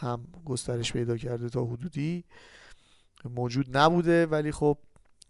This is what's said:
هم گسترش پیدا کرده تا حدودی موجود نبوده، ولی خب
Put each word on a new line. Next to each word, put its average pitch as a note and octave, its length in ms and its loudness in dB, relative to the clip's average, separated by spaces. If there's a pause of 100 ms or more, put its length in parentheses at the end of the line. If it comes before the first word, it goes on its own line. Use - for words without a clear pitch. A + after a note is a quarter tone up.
هم A#2+ 240 -6 (180)
گسترش A#2+ 480 -4
پیدا A#2 240 0
کرده A#2+ 320 -6
تا A#2+ 160 -2
حدودی D3 600 -6 (1000)
موجود B2 520 -2
نبوده، E3+ 480 6
ولی D3+ 260 0
خب D3 260 2 (520)